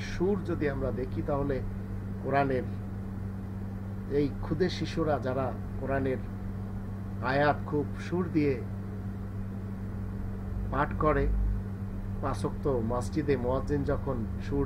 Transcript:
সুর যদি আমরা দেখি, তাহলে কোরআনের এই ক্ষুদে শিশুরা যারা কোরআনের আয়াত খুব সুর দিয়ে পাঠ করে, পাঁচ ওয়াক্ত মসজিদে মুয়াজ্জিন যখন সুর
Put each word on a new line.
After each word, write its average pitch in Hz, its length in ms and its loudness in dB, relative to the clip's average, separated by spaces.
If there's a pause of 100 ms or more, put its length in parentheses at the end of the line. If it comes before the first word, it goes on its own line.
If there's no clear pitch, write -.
(120)
সুর 190 260 2 (120)
যদি 151 240 0
আমরা 135 160 0 (100)
দেখি, 131 300 -2
তাহলে 139 280 2 (680)
কোরআনের 135 420 4 (1500)
এই 143 80 4 (160)
ক্ষুদে 175 240 2 (100)
শিশুরা 156 380 2 (100)
যারা 131 220 0 (320)
কোরআনের 135 400 2 (1120)
আয়াত 143 260 6 (120)
খুব 147 160 2 (200)
সুর 180 200 0 (100)
দিয়ে 147 200 4 (2250)
পাঠ 147 160 4 (140)
করে, 143 220 6 (960)
পাঁচ 135 200 -2
ওয়াক্ত - 240 -2 (260)
মসজিদে 135 520 2
মুয়াজ্জিন 135 380 2 (100)
যখন 131 260 0 (280)
সুর 139 200 2